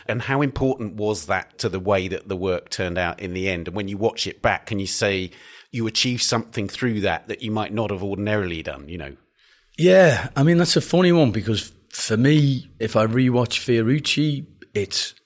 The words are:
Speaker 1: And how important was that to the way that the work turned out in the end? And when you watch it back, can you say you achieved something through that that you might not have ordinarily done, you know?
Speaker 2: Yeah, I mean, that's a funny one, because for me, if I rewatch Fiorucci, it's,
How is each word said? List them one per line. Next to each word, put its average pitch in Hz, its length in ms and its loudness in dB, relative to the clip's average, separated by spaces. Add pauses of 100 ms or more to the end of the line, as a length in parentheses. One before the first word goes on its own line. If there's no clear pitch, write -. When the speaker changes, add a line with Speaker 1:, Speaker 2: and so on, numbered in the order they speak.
Speaker 1:
And 110 160 -4
how 135 180 0
important 131 540 -2
was 104 320 -2
that - 320 -4
to 110 100 -2
the 95 100 -4
way 92 280 0
that 90 200 -8
the 98 80 -4
work 90 360 -4
turned 87 260 -4
out 87 220 -2
in 92 160 -8
the 92 120 -4
end? 87 200 -4
And 90 100 -8
when 101 100 -4
you 98 120 -6
watch - 260 -2
it - 160 -10
back, 104 240 0
can 101 140 -4
you 95 80 -6
say 95 420 -2 (400)
you 113 160 -4
achieved 117 380 -2
something 110 440 -2
through 110 340 -2
that 90 260 -2
that 107 160 -8
you 107 80 -4
might 107 200 -2
not 107 200 -2
have 92 100 -6
ordinarily 98 640 -2
done, 71 260 -12
you 90 80 -12
know? 69 180 -12 (640)
Speaker 2:
Yeah, 165 580 6
I 139 80 4
mean, 170 140 6
that's 170 180 4
a 156 60 2
funny 180 300 4
one, 156 200 6
because 104 400 -2 (180)
for - 280 -2
me, 139 520 4 (100)
if 110 160 -2
I 110 100 4
rewatch 123 540 2
Fiorucci, 139 840 0 (280)
it's, - 400 -4 (120)